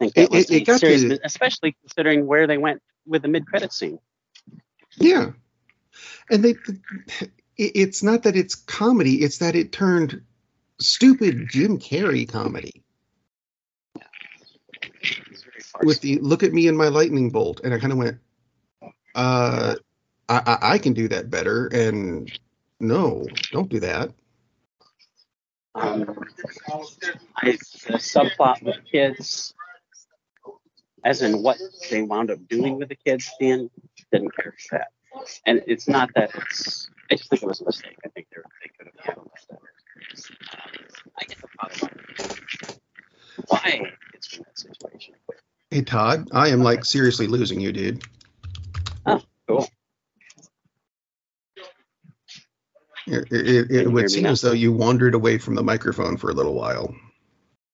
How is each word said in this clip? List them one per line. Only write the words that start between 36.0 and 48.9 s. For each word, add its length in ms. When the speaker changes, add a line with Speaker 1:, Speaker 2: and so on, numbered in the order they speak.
Speaker 1:
that 200
it's, 560
I 60
just 140
think 120
it 40
was 160
a 20
mistake. 400
I 60
think 200
they, 60
they 140
could 180
have 120
handled 240
that 0
better. 240
I 60
get 160
the 160
problem 1200
why 440
it's 240
in 80
that 140
situation. 560
Speaker 2:
Hey, 120
Todd, 500
I 160
am, 140
like, 220
seriously 440
losing 320
you, 120
dude. 320